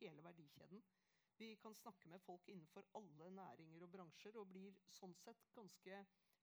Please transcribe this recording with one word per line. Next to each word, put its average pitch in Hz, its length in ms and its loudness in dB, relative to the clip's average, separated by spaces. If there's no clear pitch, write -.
hele 160 240 2
verdikjeden. 165 580 -4
Vi 220 160 4
kan 220 180 0
snakke 196 340 -2
med 175 140 -2
folk 180 260 0
innenfor 190 460 0
alle 170 360 0
næringer 165 520 2
og 175 80 0
bransjer, 190 480 0
og 196 140 4
blir 190 240 2
sånn 185 300 0
sett - 360 -6
ganske, 196 500 0